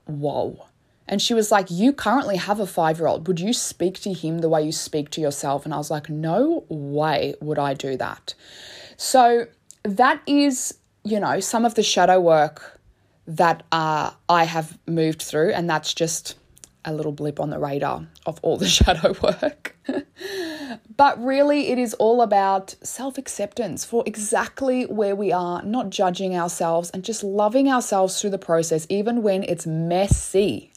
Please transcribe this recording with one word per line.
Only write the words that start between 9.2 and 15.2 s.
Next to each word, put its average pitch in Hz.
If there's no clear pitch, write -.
that 247
is, 285
you 214
know, 151
some 226
of 226
the 214
shadow 185
work 156
that, 165
uh, 156
I 170
have 165
moved 160